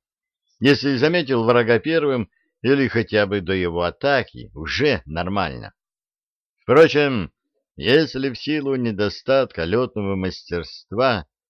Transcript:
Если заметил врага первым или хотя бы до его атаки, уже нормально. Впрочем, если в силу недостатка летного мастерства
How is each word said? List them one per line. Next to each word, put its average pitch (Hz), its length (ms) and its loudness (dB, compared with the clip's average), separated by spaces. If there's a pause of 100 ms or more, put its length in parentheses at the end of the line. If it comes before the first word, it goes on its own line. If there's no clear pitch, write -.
(600)
Если 135 380 2
заметил 135 460 0
врага 117 340 4
первым 147 540 -2 (320)
или 135 240 2
хотя 107 400 0
бы 101 140 -2
до 87 120 -4
его 87 300 -2
атаки, 110 720 -2
уже 90 500 -2
нормально. 82 680 -6 (880)
Впрочем, 135 680 2 (440)
если 131 560 0
в 117 40 -10
силу 143 420 -4
недостатка 113 880 -2
летного 101 520 -2
мастерства 95 1120 -4 (220)